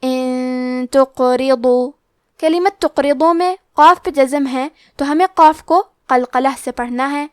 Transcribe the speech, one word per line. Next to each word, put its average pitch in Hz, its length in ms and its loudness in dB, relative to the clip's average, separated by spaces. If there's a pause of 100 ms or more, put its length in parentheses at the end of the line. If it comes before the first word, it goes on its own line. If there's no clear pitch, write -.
ان 254 880 -6
تقرضوا۔ 254 1000 0 (480)
کلمت 349 420 0
تقرضوا 294 520 0
میں 359 240 -2 (180)
قاف 330 280 6
پہ 370 80 -6
جزم 277 420 0
ہے، 262 160 -6 (280)
تو 285 160 -4
ہمیں 330 220 2
قاف 311 300 4
کو 349 180 2 (260)
قلقلہ 254 400 0 (160)
سے 247 80 -8
پڑھنا 247 400 -6
ہے۔ 285 200 -6